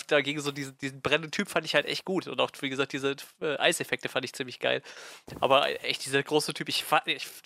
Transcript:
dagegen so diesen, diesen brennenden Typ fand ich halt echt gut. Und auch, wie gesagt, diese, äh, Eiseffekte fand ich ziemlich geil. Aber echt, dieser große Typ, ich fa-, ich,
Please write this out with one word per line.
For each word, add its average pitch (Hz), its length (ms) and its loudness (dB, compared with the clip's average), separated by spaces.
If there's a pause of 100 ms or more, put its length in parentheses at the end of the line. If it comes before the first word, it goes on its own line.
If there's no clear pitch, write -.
dagegen 147 320 2
so 143 120 -2
diesen, 139 260 -8
diesen 135 240 -6
brennenden 151 300 2
Typ - 180 -2
fand 165 160 0
ich - 100 -2
halt 147 120 6
echt - 180 -2
gut. 185 220 0
Und 127 120 -2
auch, 127 120 2 (100)
wie 139 80 -2
gesagt, 135 240 0
diese, 139 220 0 (260)
äh, 151 160 -2
Eiseffekte - 500 0
fand 131 160 -2
ich 120 100 -8
ziemlich 127 260 -8
geil. 127 220 0 (600)
Aber 135 260 6 (160)
echt, 131 220 -2
dieser 139 180 2
große 151 300 2
Typ, 143 160 -6
ich - 160 0
fa-, 156 200 4
ich, 147 220 -2 (180)